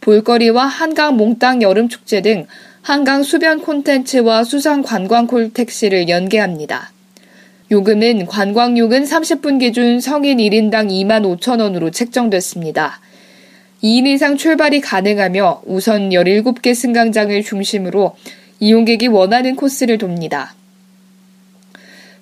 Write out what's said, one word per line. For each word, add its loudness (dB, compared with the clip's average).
볼거리와 2
한강 0
몽땅 2
여름 2
축제 -4
등 0
한강 0
수변 0
콘텐츠와 0
수상 -2
관광 -2
콜택시를 -2
연계합니다. -2
요금은 2
관광요금 0
삼십 -2
분 0
기준 2
성인 0
일 2
인당 0
이만 0
오천 -2
원으로 -2
책정됐습니다. -4
이 2
인 2
이상 0
출발이 2
가능하며 0
우선 -2
열일곱 2
개 2
승강장을 0
중심으로 -4
이용객이 2
원하는 2
코스를 -2
돕니다. -8